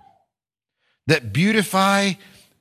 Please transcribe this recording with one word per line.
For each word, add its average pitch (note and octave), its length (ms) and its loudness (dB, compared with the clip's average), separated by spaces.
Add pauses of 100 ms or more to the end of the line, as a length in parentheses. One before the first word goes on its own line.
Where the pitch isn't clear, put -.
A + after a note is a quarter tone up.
(1080)
that C3 280 0
beautify G3 760 0 (480)